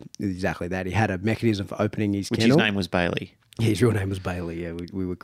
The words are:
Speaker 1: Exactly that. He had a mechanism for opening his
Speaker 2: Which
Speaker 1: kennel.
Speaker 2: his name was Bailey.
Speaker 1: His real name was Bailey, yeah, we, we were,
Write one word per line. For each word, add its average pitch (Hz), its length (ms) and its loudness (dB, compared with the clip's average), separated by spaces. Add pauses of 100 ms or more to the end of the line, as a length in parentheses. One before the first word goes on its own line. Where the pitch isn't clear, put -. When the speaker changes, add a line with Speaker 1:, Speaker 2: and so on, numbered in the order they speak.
(180)
Speaker 1:
Exactly 92 500 -2
that. 92 160 -4
He 92 80 -6
had 104 180 2
a 95 60 -2
mechanism 104 500 0
for - 140 -4
opening 104 320 0
his 98 180 -2
Speaker 2:
Which 110 100 0
Speaker 1:
kennel. 120 180 6
Speaker 2:
his - 80 6
name 104 80 0
was 98 120 0
Bailey. 90 460 0 (260)
Speaker 1:
His 110 240 2
real 117 100 6
name 98 160 0
was 95 100 -4
Bailey, 87 440 -6
yeah, 85 100 -8
we, 87 180 -8
we 95 140 -4
were, 90 200 -4